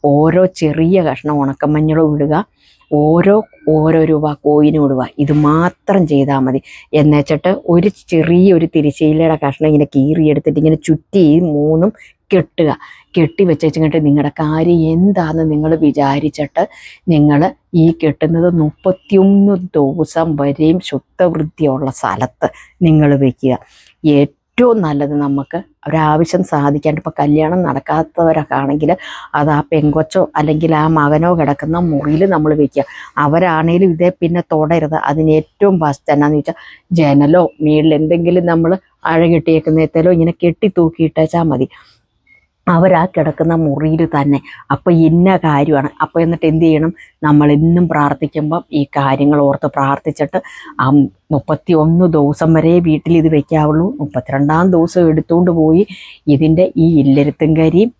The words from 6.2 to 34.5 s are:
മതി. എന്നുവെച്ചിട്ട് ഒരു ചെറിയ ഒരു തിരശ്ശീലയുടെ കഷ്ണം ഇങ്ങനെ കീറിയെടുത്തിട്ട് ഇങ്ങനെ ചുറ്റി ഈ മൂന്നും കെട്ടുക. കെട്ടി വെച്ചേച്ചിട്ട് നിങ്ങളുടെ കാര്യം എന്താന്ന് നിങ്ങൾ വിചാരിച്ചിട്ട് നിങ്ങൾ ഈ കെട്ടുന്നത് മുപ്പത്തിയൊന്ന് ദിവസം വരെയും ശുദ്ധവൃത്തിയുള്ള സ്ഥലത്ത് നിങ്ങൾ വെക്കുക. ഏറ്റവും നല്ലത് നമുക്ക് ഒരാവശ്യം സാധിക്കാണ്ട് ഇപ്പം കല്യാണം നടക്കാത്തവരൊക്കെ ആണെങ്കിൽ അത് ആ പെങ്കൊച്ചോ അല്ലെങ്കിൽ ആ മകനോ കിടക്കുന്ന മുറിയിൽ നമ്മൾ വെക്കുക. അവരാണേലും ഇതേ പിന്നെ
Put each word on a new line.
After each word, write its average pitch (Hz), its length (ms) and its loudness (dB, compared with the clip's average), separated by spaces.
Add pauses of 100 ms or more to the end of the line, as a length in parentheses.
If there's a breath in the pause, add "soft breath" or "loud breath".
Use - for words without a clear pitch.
മതി. 131 140 -2 (400 loud breath)
എന്നുവെച്ചിട്ട് 147 500 0 (240)
ഒരു 175 140 2 (240)
ചെറിയ 175 360 2 (100)
ഒരു 160 160 0
തിരശ്ശീലയുടെ 156 720 0
കഷ്ണം 143 260 -2
ഇങ്ങനെ 147 260 2
കീറിയെടുത്തിട്ട് 151 680 0
ഇങ്ങനെ 156 160 2 (100)
ചുറ്റി 170 340 -2 (100)
ഈ 160 60 4 (160)
മൂന്നും 160 380 0 (420 loud breath)
കെട്ടുക. 160 360 0 (460 loud breath)
കെട്ടി 165 340 0
വെച്ചേച്ചിട്ട് 156 560 0
നിങ്ങളുടെ 143 260 0 (100)
കാര്യം 165 380 0 (140)
എന്താന്ന് 170 560 0
നിങ്ങൾ 151 200 -2 (140)
വിചാരിച്ചിട്ട് 143 760 -2 (500 loud breath)
നിങ്ങൾ 147 280 4 (420)
ഈ - 20 4 (160)
കെട്ടുന്നത് 160 480 -2 (140)
മുപ്പത്തിയൊന്ന് 196 920 0 (220)
ദിവസം 156 520 -2 (120)
വരെയും 156 480 0
ശുദ്ധവൃത്തിയുള്ള 151 1080 -4
സ്ഥലത്ത് 104 500 -4 (380 loud breath)
നിങ്ങൾ 151 260 4 (100)
വെക്കുക. 127 320 -2 (600 soft breath)
ഏറ്റവും 226 720 0
നല്ലത് 147 360 -4
നമുക്ക് 139 360 -4 (280)
ഒരാവശ്യം 156 640 0
സാധിക്കാണ്ട് 147 500 -2
ഇപ്പം - 220 -10
കല്യാണം 156 440 0
നടക്കാത്തവരൊക്കെ 156 960 -2
ആണെങ്കിൽ 143 300 -2 (480 loud breath)
അത് 147 180 0
ആ - 20 0 (120)
പെങ്കൊച്ചോ 156 520 0 (160)
അല്ലെങ്കിൽ 156 340 -2 (100)
ആ - 20 0 (140)
മകനോ 151 420 2
കിടക്കുന്ന 151 380 -4 (120)
മുറിയിൽ 147 320 -2 (120)
നമ്മൾ 156 180 0 (100)
വെക്കുക. 139 220 -2 (400 loud breath)
അവരാണേലും 170 720 0
ഇതേ 175 140 0 (100)
പിന്നെ 175 220 -2 (100)